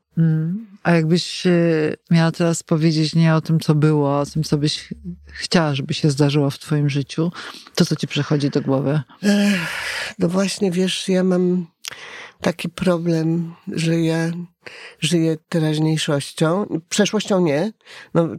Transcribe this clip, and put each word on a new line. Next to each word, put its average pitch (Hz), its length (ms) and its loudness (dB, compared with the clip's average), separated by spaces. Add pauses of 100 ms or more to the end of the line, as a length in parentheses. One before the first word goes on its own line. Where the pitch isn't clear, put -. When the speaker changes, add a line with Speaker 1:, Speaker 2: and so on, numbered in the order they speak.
(180)
Speaker 1:
Mhm. 165 500 0 (160)
A 175 80 2
jakbyś, 165 560 0
e, 180 40 4 (600)
miała 165 200 4
teraz 170 320 0
powiedzieć 156 520 0
nie 160 200 4
o 156 60 2
tym, 165 180 0
co 156 160 2
było, 147 440 2
o 143 60 0
tym, 151 180 -4
co 151 140 0
byś 147 220 -2
ch-, - 140 -14 (380)
chciała, 156 440 0
żeby 135 180 -4
się - 180 2
zdarzyło 143 380 2
w - 100 -6
twoim 147 300 0
życiu, 143 420 -4 (440)
to 175 100 4
co 160 100 -2
ci 151 120 -4
przychodzi 143 420 -2
do 139 120 0
głowy? 135 400 0 (220)
Speaker 2:
Ech, 202 360 2 (600)
no 180 100 0
właśnie, 190 420 -2
wiesz, 180 380 -2
ja 185 140 2
mam 180 440 2 (760)
taki - 280 -2
problem, 165 840 0 (140)
że 165 340 0
ja 165 300 0 (680)
żyję 160 380 2 (120)
teraźniejszością, 156 1160 0 (240)
przeszłością 202 500 0
nie. 170 320 2 (420)
No 170 140 2 (120)